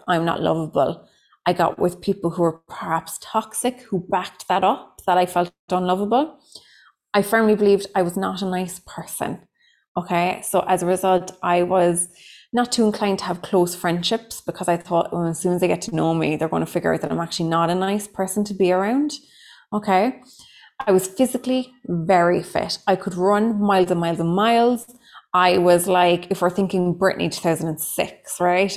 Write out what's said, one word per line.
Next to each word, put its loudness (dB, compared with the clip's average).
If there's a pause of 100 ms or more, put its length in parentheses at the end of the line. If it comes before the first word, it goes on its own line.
"I'm 0
not -2
lovable." -2 (380)
I 2
got 0
with -2
people -2
who -2
were 0
perhaps -6
toxic, -6
who -6
backed -6
that 0
up, -2
that 4
I 4
felt -2 (180)
unlovable. 0 (760)
I 2
firmly 4
believed 4
I 4
was -2
not -4
a -2
nice -6
person, -8 (560)
okay? -2
So 0
as 2
a -2
result, 0 (100)
I 2
was 2 (440)
not 0
too 2
inclined 0
to -12
have -6
close 0
friendships -4
because -8
I 2
thought, -2
"Well, -2
as -4
soon 0
as -2
they 2
get 0
to -6
know 2
me, 0
they're -2
gonna -2
figure -2
out -2
that -6
I'm -4
actually -4
not 2
a 0
nice -2
person -4
to -8
be 2
around," 0 (600)
okay? 0 (680)
I 4
was 4
physically -2 (140)
very 2
fit. -4
I 2
could -4
run 2
miles 2
and 0
miles -2
and 0
miles. 2 (480)
I 4
was 4
like, 2
if -4
we're 2
thinking 0
Britney 0
two -8
thousand 0
and -6
six, -6
right? 2